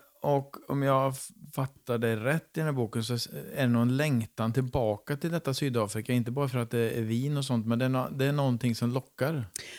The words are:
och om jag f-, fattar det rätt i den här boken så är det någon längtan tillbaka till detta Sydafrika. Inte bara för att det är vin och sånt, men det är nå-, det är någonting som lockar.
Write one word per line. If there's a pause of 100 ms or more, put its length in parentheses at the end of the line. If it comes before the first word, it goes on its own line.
(220)
och
om
jag
f-, (260)
fattar
det
rätt
i
den
här
boken
så (400)
är
det
någon
längtan
tillbaka
till
detta
Sydafrika.
Inte
bara
för
att
det
är
vin
och
sånt,
men
det
är
nå-,
det
är
någonting
som
lockar. (340)